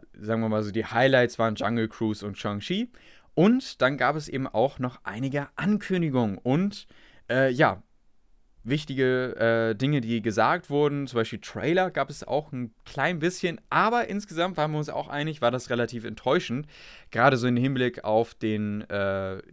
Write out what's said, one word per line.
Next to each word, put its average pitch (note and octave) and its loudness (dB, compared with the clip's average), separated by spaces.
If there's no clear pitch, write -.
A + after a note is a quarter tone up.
sagen A2 -2
wir A2+ 0
mal A2 0
so, G#2 -6
die G#2+ -2
Highlights B2 4
waren A2+ 2
Jungle A2+ 0
Cruise G#2+ -2
und G2+ -8
Shang-Chi. A#2 -4
Und A3+ 2
dann C3+ 2
gab C3 2
es D3+ -8
eben - -4
auch B2+ 0
noch B2 -6
einige C3 -4
Ankündigungen D#3+ 0
und, E3+ 0
äh, C3 4
ja, B2 2
wichtige, B2+ 0
äh, A2 -2
Dinge, C3+ 0
die A2+ -2
gesagt A2+ 2
wurden, C#3+ 0
zum A#2+ -6
Beispiel A2+ 0
Trailer E3+ 0
gab C#3 -4
es - -14
auch D3+ -2
ein B2 -8
klein D#3+ -2
bisschen, F3 -2
aber A3 2
insgesamt F#3 -4
waren D#3 0
wir D3+ -2
uns D3+ -4
auch - -6
einig, D3+ -6
war A#2+ 4
das B2 -2
relativ A#2+ -2
enttäuschend, C3 -2
gerade C3 4
so A#2+ 0
im B2 4
Hinblick B2+ 0
auf A2 2
den, G#2 -2
äh, G2 -2